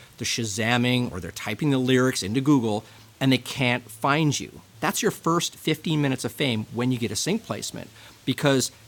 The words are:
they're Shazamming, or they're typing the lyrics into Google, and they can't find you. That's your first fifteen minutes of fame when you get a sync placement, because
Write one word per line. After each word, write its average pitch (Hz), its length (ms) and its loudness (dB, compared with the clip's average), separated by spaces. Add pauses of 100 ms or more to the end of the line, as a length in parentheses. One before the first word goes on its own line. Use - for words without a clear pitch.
(160)
they're 110 100 -6
Shazamming, 120 880 0
or 90 80 -10
they're 82 100 -10
typing - 400 -4
the 131 80 2
lyrics 127 460 4
into 110 160 0
Google, 117 440 2 (360)
and 135 100 4
they 127 80 4
can't 123 500 -2
find 147 500 2
you. - 240 -12 (180)
That's - 200 -2
your 196 120 0
first - 420 -2
fifteen 151 480 -2
minutes 131 220 0
of 117 80 -4
fame 117 420 -2
when 120 160 0
you 123 80 0
get 110 140 -2
a 110 40 -6
sync 220 280 -2
placement, - 460 -8 (340)
because 135 480 2 (160)